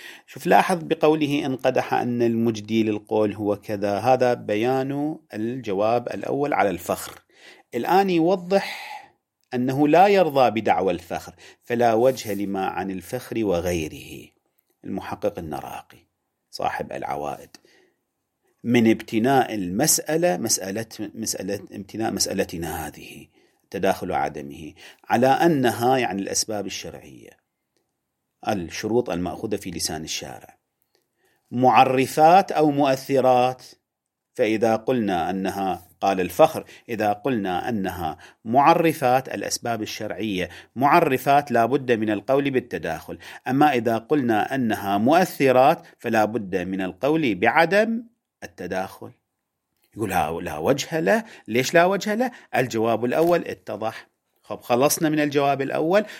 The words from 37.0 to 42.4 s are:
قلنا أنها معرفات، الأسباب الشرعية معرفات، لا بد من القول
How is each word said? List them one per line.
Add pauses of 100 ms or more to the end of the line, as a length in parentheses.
قلنا
أنها (280)
معرفات،
الأسباب
الشرعية (260)
معرفات،
لا
بد
من
القول